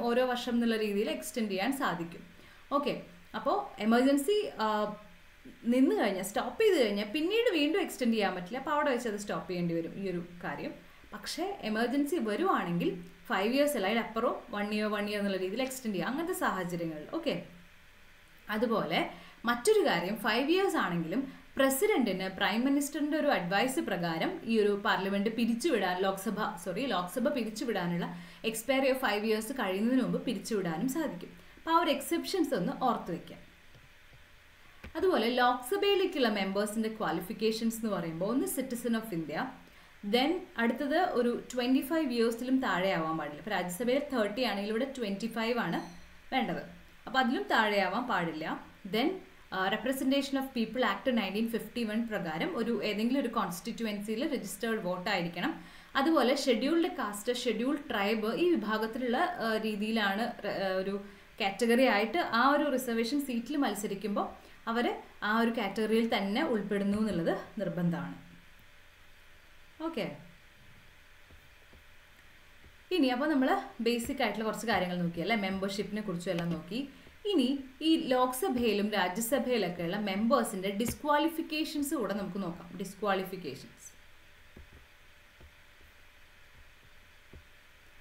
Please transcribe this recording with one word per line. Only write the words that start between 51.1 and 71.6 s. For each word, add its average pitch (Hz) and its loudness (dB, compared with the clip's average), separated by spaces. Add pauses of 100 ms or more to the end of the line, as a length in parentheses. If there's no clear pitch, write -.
nineteen 208 0
ഫിഫ്റ്റി - -4
വൺ 214 -2 (120)
പ്രകാരം 170 -2 (100)
ഒരു 226 0 (160)
ഏതെങ്കിലും 233 2
ഒരു 247 -2
കോൺസ്റ്റിറ്റ്യുവൻസിയിൽ 214 -2 (100)
registered 220 -4
vote 180 -2
ആയിരിക്കണം. 170 -2 (480)
അതുപോലെ 277 4 (120)
scheduled 277 2 (100)
caste, 220 -4
scheduled 247 0
tribe, 214 0 (140)
ഈ - 6
വിഭാഗത്തിലുള്ള, 226 0 (260)
ആ, 226 0 (160)
രീതിയിലാണ് 214 0 (220)
ര-, 156 -2
ആ, 190 0 (100)
ഒരു 196 -2 (460)
category 233 4
ആയിട്ട് 220 2 (220)
ആ - 6 (120)
ഒരു 294 4 (120)
reservation 233 0
സീറ്റിൽ 254 -4
മത്സരിക്കുമ്പോൾ 208 -2 (460)
അവർ 240 2 (360)
ആ 208 0 (100)
ഒരു 226 4
കാറ്റഗറിയിൽ 220 2
തന്നെ 202 0 (120)
ഉൾപ്പെടുന്നു 202 0
എന്നുള്ളത് 202 2 (260)
നിർബന്ധമാണ്. 165 -2 (1700)
ഓക്കെ, 220 -4 (3000)